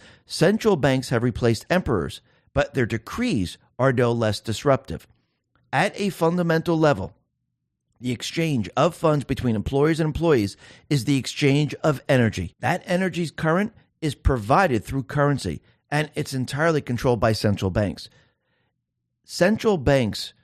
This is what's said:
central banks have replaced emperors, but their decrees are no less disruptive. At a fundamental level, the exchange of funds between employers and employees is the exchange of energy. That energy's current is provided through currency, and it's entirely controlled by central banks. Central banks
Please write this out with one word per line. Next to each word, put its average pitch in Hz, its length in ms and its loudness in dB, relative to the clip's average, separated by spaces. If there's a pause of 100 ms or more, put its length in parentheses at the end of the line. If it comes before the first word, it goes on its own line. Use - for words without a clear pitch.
(260)
central 202 520 2
banks 131 320 0
have 117 140 0
replaced 117 460 0
emperors, 123 520 -2 (320)
but 139 200 0
their 135 120 0
decrees 117 720 -4 (200)
are 131 140 2
no 120 220 0
less 110 260 -2
disruptive. - 640 -2 (680)
At 175 260 -2
a 202 100 -2
fundamental 165 680 0
level, 127 360 2 (840)
the 123 140 -4
exchange 131 640 -4
of 156 180 2
funds 151 300 0
between 127 320 -2
employers 147 420 0
and 160 80 0
employees 143 480 0 (340)
is 131 140 0
the 139 140 2
exchange 139 560 0 (100)
of 151 240 2
energy. 110 540 0
That 156 240 -2
energy's 175 460 -2
current 175 420 -2 (260)
is 151 160 -4
provided 131 680 2
through 135 180 -6
currency, 143 580 0 (300)
and 147 240 -2
it's - 180 -6
entirely 139 480 0
controlled 120 380 0
by 113 140 4
central 101 380 0
banks. 95 380 -2 (1160)
Central 208 520 2
banks 127 560 0 (100)